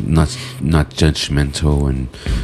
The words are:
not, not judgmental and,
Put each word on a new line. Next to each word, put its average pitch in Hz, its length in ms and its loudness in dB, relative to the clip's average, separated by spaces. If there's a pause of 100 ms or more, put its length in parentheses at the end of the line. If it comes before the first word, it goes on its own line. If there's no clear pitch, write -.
not, 80 320 2 (240)
not 76 300 2
judgmental 71 1000 2
and, 65 220 -2 (320)